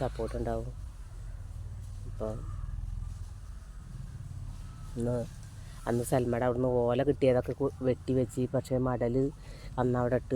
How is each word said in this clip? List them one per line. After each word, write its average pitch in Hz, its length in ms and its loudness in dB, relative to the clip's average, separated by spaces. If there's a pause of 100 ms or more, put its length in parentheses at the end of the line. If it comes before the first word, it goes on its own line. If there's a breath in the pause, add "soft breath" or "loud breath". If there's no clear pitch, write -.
സപ്പോർട്ട് 117 380 -2
ഉണ്ടാവും. 113 280 0 (1400)
അപ്പോൾ 110 240 -4 (2750)
ഇന്ന് 117 460 -2 (440 loud breath)
അന്ന് 120 140 2
സൽമയുടെ 123 420 4
അവിടുന്ന് 127 220 4
ഓല 123 360 4
കിട്ടിയതൊക്കെ 131 560 6
കു-, 135 220 2
വെട്ടി 127 320 2
വെച്ച്, 127 400 2
പക്ഷേ 131 320 2
മടൽ 127 460 2 (480 loud breath)
അന്ന് 123 200 4
അവിടെ 123 160 4
ഇട്ട് 123 200 2